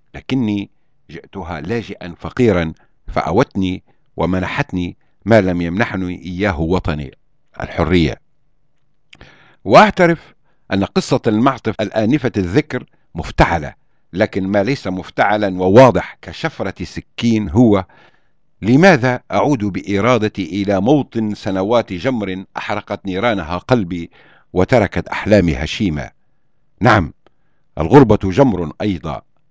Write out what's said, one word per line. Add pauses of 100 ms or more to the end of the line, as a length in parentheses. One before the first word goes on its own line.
(160)
لكني (400)
جئتها
لاجئا
فقيرا (340)
فأوتني (340)
ومنحتني (280)
ما
لم
يمنحني
إياه
وطني، (440)
الحرية. (1400)
وأعترف (400)
أن
قصة
المعطف
الآنفة
الذكر (300)
مفتعلة، (400)
لكن
ما
ليس
مفتعلا
وواضح
كشفرة
سكين
هو (760)
لماذا (120)
أعود
بإرادتي
إلى
موطن
سنوات
جمر (140)
أحرقت
نيرانها
قلبي (420)
وتركت
أحلامي
هشيمة. (720)
نعم، (640)
الغربة
جمر (100)
أيضا، (300)